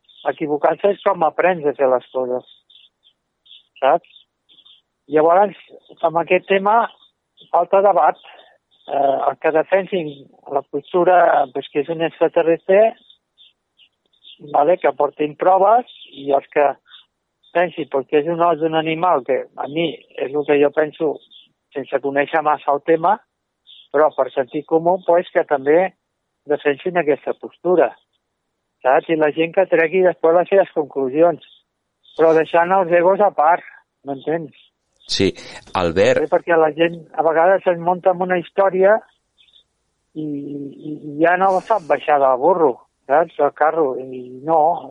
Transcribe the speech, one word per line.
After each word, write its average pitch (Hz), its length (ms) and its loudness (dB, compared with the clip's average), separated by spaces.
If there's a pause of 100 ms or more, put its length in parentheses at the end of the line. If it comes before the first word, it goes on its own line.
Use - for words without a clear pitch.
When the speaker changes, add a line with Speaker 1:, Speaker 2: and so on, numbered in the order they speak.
(320)
Speaker 1:
equivocar-se 156 600 -2
és 185 120 -8
com 185 200 -2
aprens 160 420 0
a 143 100 0
fer 135 120 0
les 127 240 0
coses, 127 320 -6 (1400)
saps? 147 280 0 (1000)
Llavors, 170 460 2 (460)
amb 165 160 -2
aquest 175 300 -2
tema, 202 420 0 (600)
falta 175 300 2
debat. 175 360 2 (720)
Eh, 139 300 -2 (120)
el 135 80 -4
que 160 140 -2
defensin 175 580 -2 (420)
la 139 100 -4
postura, 170 920 2
pues, - 160 -10
que - 120 -4
és 135 80 -6
un 165 120 -6
extraterrestre, 170 960 0 (1400)
vale, 147 380 0
que 160 100 -2
aportin 143 480 -2
proves, 190 500 2 (220)
i 139 240 -8
els 139 160 0
que 143 180 0 (880)
pensin, 165 360 -4
pues, 135 180 -4
que 151 120 0
és 147 80 -2
un 170 140 -2
os 170 180 0
d'un 160 160 -2
animal, 160 500 -2
que 131 180 -2 (120)
a 123 120 -10
mi 156 240 -4 (200)
és 131 220 -8
el 147 120 -4
que 147 120 2
jo 143 140 2
penso, 151 460 -4 (580)
sense 139 260 -6
conèixer 139 400 -2
massa 147 320 -2
el 143 80 -2
tema, 170 360 0 (680)
però 151 260 2
per 127 180 -4
sentit 143 340 -6
comú, 165 380 0
pues, 175 260 0
que 170 160 -2
també 151 480 0 (540)
defensin 147 500 -4
aquesta 143 360 -2
postura, 147 580 -2 (920)
saps? 139 260 0
I 165 80 0
la 156 140 0
gent 160 220 -4
que 190 140 0
tregui 165 340 0
després 170 340 2
les 175 140 0
seves 196 240 2
conclusions, 143 680 -2 (760)
però 160 160 4
deixant 170 380 0
els 190 200 0
egos 175 300 2
a 202 100 4
part, - 320 0 (360)
m'entens? 139 540 -8 (540)
Speaker 2:
Sí, 95 240 -2 (400)
Albert. 95 500 0
Speaker 1:
Sí, 156 80 -4
perquè 170 260 0
la 160 160 4
gent 165 280 -2 (100)
a - 140 -4
vegades 165 420 2
es 175 140 0
munta 175 320 0
amb 180 100 -2
una 185 160 -2
història 190 600 0 (1160)
i, 156 60 -10
i, 143 720 -12 (120)
i 147 120 -16
ja 160 200 2
no 190 120 0 (120)
sap - 220 -2
baixar 147 380 0
del 131 180 2
burro, 156 380 2 (340)
saps? 160 260 0
Del 143 180 0
carro. 151 420 0
I 127 260 -12 (200)
no, 160 180 0 (320)